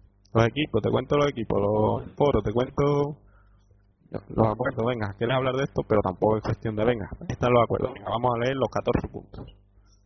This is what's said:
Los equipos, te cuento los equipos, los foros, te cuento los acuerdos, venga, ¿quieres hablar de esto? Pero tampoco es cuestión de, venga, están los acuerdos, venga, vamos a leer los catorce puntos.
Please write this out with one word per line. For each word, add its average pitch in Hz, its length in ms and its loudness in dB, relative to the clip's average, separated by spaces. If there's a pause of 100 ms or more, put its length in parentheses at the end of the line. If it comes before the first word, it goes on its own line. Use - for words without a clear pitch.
(340)
Los 113 140 4
equipos, 120 340 -2
te 113 80 0
cuento 123 260 0
los 147 140 2
equipos, 110 320 -2
los 107 540 0
foros, 143 280 4
te 107 80 -2
cuento 143 680 0 (920)
los - 360 0
acuerdos, 110 400 -2
venga, 107 320 -4
¿quieres 120 180 0
hablar 127 180 -2
de 135 80 -2
esto? - 240 -4
Pero 104 140 2
tampoco 101 360 2
es 107 60 -6
cuestión 110 320 -4
de, 104 80 0
venga, 113 240 0 (220)
están 123 240 2
los 120 100 6
acuerdos, - 300 -2
venga, 104 160 -10
vamos 120 260 0
a 117 80 -2
leer 135 140 0
los 120 120 0
catorce - 380 -2
puntos. - 380 -14 (600)